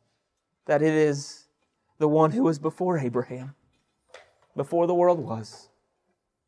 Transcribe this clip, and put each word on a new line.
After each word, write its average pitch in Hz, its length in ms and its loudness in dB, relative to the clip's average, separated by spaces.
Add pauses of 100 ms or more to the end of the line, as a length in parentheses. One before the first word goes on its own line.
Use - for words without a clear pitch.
(640)
that 147 160 0
it 156 140 2
is 147 540 -2 (500)
the 156 100 2
one 156 220 4
who 240 140 0
was 160 140 2
before 160 400 -2
Abraham, 127 560 -6 (1000)
before 170 300 -2
the 175 80 0
world 175 240 4
was, 113 500 -10 (800)